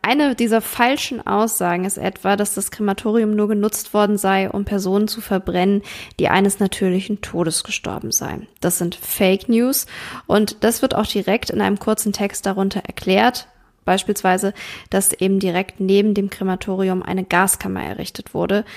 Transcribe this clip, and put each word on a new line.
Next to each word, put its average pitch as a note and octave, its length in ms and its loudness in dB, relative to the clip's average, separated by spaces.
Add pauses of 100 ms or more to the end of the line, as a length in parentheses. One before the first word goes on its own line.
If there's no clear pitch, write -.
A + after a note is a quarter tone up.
eine C#4 340 2
dieser A3+ 240 2
falschen B3+ 680 -2
Aussagen F#3 580 0
ist G3 140 -4
etwa, F#3+ 380 -2
dass G#3 180 -2
das - 160 -6
Krematorium G#3+ 640 0
nur G#3 140 2
genutzt G#3+ 440 -2
worden G#3 260 4
sei, F#3+ 300 2
um G3+ 160 -2
Personen G3+ 440 0
zu A3+ 120 -6
verbrennen, F#3+ 600 0 (380)
die - 80 4
eines G3 320 4
natürlichen F#3+ 640 0
Todes E3 420 -2
gestorben - 480 -8
seien. - 340 -4 (140)
Das - 180 0
sind F3 160 -4
Fake - 540 0
News B3 380 2 (420)
und G#3 340 2
das A3+ 180 2
wird C4 140 2
auch G#3 140 0
direkt G3 420 -2
in G#3+ 100 -2
einem G3+ 200 0
kurzen G#3+ 320 0
Text - 340 -4
darunter G3 400 -2
erklärt, G3+ 640 2 (360)
beispielsweise, F#3+ 720 0 (360)
dass G3 220 2
eben F#3+ 280 2
direkt F#3 400 -2
neben G3+ 340 4
dem G3 160 0
Krematorium F#3 720 -2
eine F#3 220 -4
Gaskammer F#3+ 580 0
errichtet - 500 -10
wurde, F#3+ 320 0 (120)